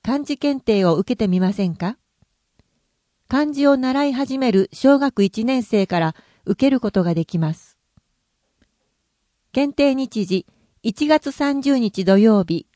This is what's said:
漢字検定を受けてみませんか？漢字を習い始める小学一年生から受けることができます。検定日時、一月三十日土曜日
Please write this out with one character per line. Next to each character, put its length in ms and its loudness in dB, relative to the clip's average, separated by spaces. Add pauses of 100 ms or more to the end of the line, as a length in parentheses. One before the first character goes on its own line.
漢 220 -4
字 140 -6
検 260 -4
定 200 2
を 120 2
受 180 -4
け 20 -4
て 120 -2
み 100 0
ま 140 0
せ 160 -2
ん 80 -6
か？ 220 -8 (1300)
漢 240 -2
字 140 0
を 100 4
習 300 -2
い 60 -2
始 260 -4
め 120 0
る 220 2
小 260 4
学 260 0
一 200 -4
年 180 -2
生 240 -2
か 140 -2
ら 160 -2 (280)
受 220 0
け 40 4
る 100 0
こ 100 -4
と 140 0
が 100 0
で 100 -2
き 140 -6
ま 160 -2
す。 220 -18 (1800)
検 240 -2
定 180 2
日 320 -4
時、 200 -4 (360)
一 240 -4
月 260 2
三 280 -4
十 180 0
日 260 -4
土 140 4
曜 260 4
日 320 -6